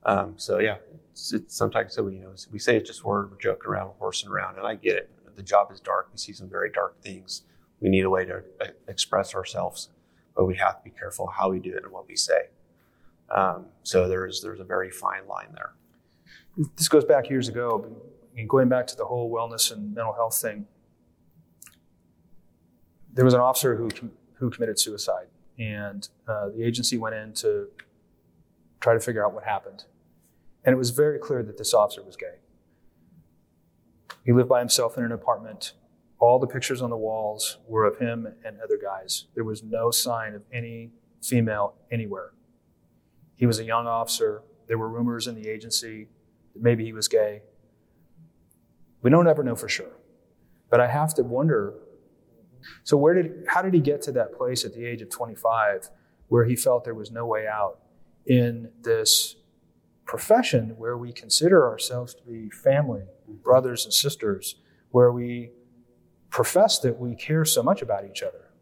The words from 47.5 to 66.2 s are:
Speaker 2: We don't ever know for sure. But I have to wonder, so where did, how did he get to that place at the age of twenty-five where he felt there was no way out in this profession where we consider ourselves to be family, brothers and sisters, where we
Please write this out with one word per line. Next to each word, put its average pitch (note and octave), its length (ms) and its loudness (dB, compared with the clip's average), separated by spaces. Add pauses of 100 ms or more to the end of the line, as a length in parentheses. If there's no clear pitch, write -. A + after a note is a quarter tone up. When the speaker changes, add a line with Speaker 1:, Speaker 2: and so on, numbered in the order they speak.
Speaker 2:
We A#2+ 80 4
don't E3+ 180 8
ever D3 160 4
know A#2+ 120 -2
for A2 120 -10
sure. - 300 -8 (720)
But A#2+ 100 6
I B2 80 6
have D3 280 0
to C3 80 2
wonder, A#2+ 500 0 (1120)
so - 120 2
where D3+ 200 6
did, E3+ 340 -2
how F3 120 2
did F#3 120 0
he E3+ 80 8
get C#3+ 220 0
to C#3 100 -6
that A#2+ 200 0
place B2+ 300 -2
at G#2 100 -8
the A#2 120 -12
age A#2 160 -8
of G#2+ 80 -16
twenty-five A2+ 800 -2 (400)
where A#2+ 160 6
he B2+ 100 0
felt - 300 2
there A#2 80 -8
was A2 180 -12
no A#2 140 -8
way G#2+ 220 -2
out G#2+ 320 -4 (460)
in A#2+ 460 2 (100)
this A2+ 540 0 (680)
profession A#2 720 2
where A#2 200 -6
we A#2+ 140 -10
consider D3+ 560 4
ourselves B2 460 -4
to - 100 -20
be A2+ 260 -12
family, C3+ 540 2 (240)
brothers B2 580 4
and G#2 80 -6
sisters, G#2+ 640 -2 (340)
where B2 200 8
we A#2+ 400 -6 (800)